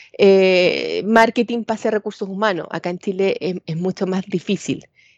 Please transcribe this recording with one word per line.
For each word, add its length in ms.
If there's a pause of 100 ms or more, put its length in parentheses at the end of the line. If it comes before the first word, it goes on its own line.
(180)
eh, 880
marketing 580
pase 240
a 40
recursos 360
humanos. 420
Acá 200
en 80
Chile 420
es, 160 (100)
es 100
mucho 300
más 200
difícil. 600 (320)